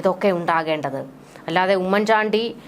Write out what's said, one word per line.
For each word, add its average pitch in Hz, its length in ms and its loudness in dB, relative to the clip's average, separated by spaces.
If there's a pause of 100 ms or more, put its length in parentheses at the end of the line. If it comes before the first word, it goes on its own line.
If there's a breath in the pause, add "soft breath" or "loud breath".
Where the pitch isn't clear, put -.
ഇതൊക്കെ 185 400 2
ഉണ്ടാകേണ്ടത്. 156 600 -2 (480 loud breath)
അല്ലാതെ 185 340 2
ഉമ്മൻചാണ്ടി, 214 580 2 (280 loud breath)